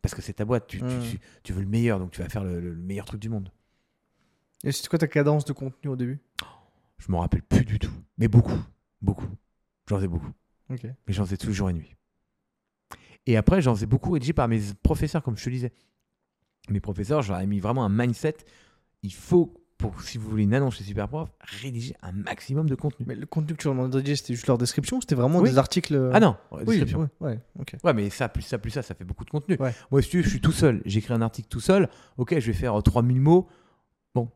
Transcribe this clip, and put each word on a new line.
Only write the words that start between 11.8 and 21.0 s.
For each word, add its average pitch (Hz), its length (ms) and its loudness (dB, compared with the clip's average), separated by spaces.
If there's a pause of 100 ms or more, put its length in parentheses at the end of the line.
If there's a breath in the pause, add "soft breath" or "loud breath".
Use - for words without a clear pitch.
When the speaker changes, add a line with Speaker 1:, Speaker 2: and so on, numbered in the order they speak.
Speaker 1:
Et 113 120 4
après, 180 240 6
j'en 127 120 4
faisais 107 120 -2
beaucoup 123 260 0
rédigé 147 220 0
par 123 140 2
mes 113 120 2 (220)
professeurs, 156 400 0
comme 113 160 -4
je - 60 -14
te 123 60 -4
disais. 123 220 -6 (960)
Mes 101 120 0
professeurs, 104 420 -2
je 98 100 -2
leur 90 80 -2
ai 98 60 -2
mis 101 140 0
vraiment 117 240 0
un 104 40 0
mindset. 120 480 0 (680 soft breath)
Il 95 120 -8
faut, - 400 2 (240)
pour, 107 240 -6
si - 160 -12
vous 110 100 -10
voulez 107 140 0
une 101 100 4
annonce 131 240 0
chez 98 80 -14
Superprof, 101 460 -6 (100)